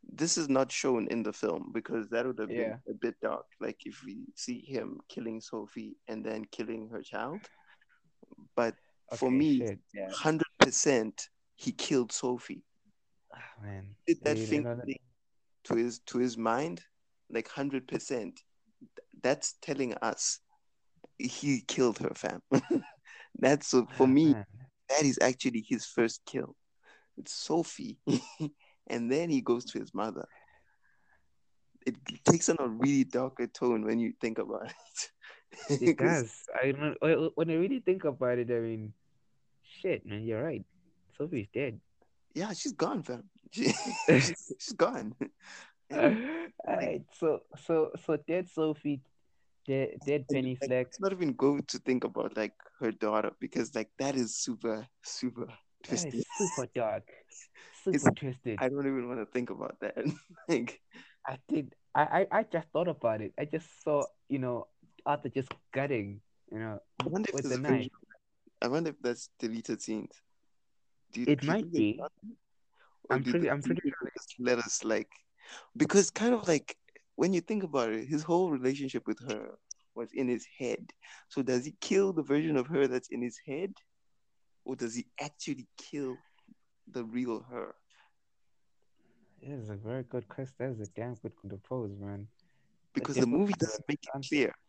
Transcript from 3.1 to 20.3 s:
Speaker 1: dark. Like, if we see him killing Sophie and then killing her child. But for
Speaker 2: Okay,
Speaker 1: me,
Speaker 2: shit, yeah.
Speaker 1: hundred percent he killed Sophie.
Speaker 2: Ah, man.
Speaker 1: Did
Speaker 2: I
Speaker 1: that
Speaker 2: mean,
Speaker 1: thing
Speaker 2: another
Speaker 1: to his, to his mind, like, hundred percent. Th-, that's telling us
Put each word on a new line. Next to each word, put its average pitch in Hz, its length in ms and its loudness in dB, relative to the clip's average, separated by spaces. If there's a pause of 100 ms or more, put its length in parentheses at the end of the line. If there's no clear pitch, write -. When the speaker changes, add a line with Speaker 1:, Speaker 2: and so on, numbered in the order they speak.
Speaker 1:
dark. - 260 -4 (140)
Like, - 260 -6
if - 180 -14
we 104 140 -12 (180)
see 123 240 -8
him 113 480 -8
killing 113 320 -8
Sophie 110 560 -12 (100)
and 110 180 -8
then 110 280 -6
killing 113 380 -8
her 110 120 -8
child. 131 380 -8 (1120)
But 117 220 0 (400)
for 131 120 0
Speaker 2:
Okay, 127 80 4
Speaker 1:
me, 143 220 6
Speaker 2:
shit, 110 200 -2 (140)
yeah. 95 200 -8
Speaker 1:
hundred 156 360 2 (120)
percent 120 680 4 (280)
he - 160 -4
killed 123 400 2
Sophie. 123 500 -4 (720)
Speaker 2:
Ah, - 40 -18 (240)
man. 101 320 -10 (120)
Speaker 1:
Did 170 160 4
Speaker 2:
I 139 60 2
Speaker 1:
that - 80 4
Speaker 2:
mean, 110 100 -2
Speaker 1:
thing 147 200 2
Speaker 2:
another 120 180 -4 (800)
Speaker 1:
to - 120 2
his, 117 240 0
to - 180 -4
his 123 180 2
mind, 123 460 0 (480)
like, 120 180 -2
hundred 139 380 -4
percent. 117 540 -6 (400)
Th-, - 260 -20 (160)
that's 139 400 2
telling 135 400 -2
us - 380 -2 (760)